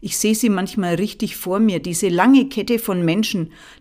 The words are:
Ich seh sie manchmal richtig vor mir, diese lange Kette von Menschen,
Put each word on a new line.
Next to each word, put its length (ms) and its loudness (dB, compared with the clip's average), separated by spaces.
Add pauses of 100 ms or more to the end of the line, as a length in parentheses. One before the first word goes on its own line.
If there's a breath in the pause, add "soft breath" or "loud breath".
Ich 160 -6
seh 160 2
sie 160 0
manchmal 460 -2
richtig 400 -4
vor 240 -4
mir, 200 2
diese 300 -4
lange 400 6
Kette 300 -2
von 260 -2
Menschen, 460 -2 (300 loud breath)